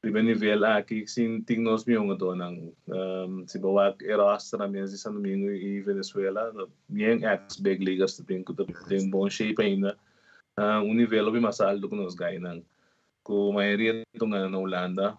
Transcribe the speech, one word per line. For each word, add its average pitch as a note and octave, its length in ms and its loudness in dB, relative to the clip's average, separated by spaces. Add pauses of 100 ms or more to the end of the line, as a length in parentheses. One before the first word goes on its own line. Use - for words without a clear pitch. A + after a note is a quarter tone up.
primer G#2+ 240 0
nivel G#2+ 400 4
aquí, G#2+ 420 0
sin A2+ 380 -2
ting A2+ 180 0
nos A2+ 220 2
miong G#2+ 260 2
ato F#2 240 -2
nang, F2 400 -8 (140)
um, F#2 580 -6
si - 120 -10
Bawak, G2 440 2
Eros, G2+ 500 2
Ramirez G2 380 -4
de G2+ 80 -12
San G#2+ 160 -8
Domingo G2 380 -2
y G2+ 280 -4
Venezuela, G2 720 -2
no, G2 160 -10 (200)
bien G#2+ 360 2
ex G2 360 -2
big F#2+ 200 2
leaguers, F#2+ 360 2 (100)
tem, F#2 160 -4 (460)
tem G2 200 2
bom G2 220 2
shape G#2+ 320 0
ainda. G2 340 2 (580)
Ah, G#2+ 280 2
um G#2+ 100 0
nível A2 380 4
bem A#2 100 2
mais A2 200 0
alto G2 280 2
que G#2 80 -4
nós F#2 180 -4
ganhamos. F2 500 -8 (580)
Com G2+ 300 0
a - 20 -2
maioria G#2+ 480 2 (100)
estão A2+ 160 -2
na F#2+ 300 -2
Holanda F#2+ 600 -2